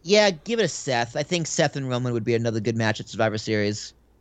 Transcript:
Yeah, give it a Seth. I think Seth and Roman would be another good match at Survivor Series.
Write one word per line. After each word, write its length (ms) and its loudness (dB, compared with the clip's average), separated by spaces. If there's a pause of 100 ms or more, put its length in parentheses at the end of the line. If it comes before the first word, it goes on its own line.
Yeah, 260 6
give 300 -4
it 40 4
a 60 2
Seth. 480 -2
I 60 -2
think 240 -2
Seth 280 0
and 140 -4
Roman 240 -2
would 100 -2
be 120 2
another 260 0
good 160 -2
match 240 0
at 80 -14
Survivor 280 0
Series. 560 -2 (280)